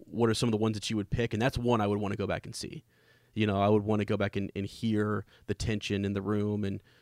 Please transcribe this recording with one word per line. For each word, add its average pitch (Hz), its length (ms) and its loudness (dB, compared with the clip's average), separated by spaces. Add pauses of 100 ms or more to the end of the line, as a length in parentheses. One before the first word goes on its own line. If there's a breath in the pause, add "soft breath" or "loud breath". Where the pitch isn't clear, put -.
what 113 220 2
are 107 60 4
some 123 120 2
of 113 40 2
the 107 60 4
ones 110 180 2
that - 140 -6
you 113 60 -2
would 104 140 -2
pick? 117 240 -2
And 104 80 0
that's 131 160 0
one 120 240 2
I 101 60 2
would 104 120 2
wanna 98 160 -2
go 101 120 -2
back 85 180 -2
and 110 100 -12
see. - 280 -10 (500 soft breath)
You 107 140 2
know, 98 140 2
I 101 60 6
would 107 160 6
wanna 104 220 0
go 107 100 0
back 101 200 -2
and, 98 200 -2
and 98 100 -4
hear 104 600 -2 (220 soft breath)
the 104 80 -2
tension 104 500 -2
in 101 80 0
the 98 80 -2
room 104 420 0
and 98 160 -2 (220 soft breath)